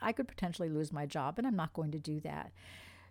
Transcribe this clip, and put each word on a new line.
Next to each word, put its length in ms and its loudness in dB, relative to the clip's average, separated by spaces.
I 100 4
could 160 2
potentially 420 0
lose 220 2
my 140 0
job, 320 0
and 100 4
I'm 80 4
not 180 2
going 180 0
to 80 0
do 220 0
that." 300 -4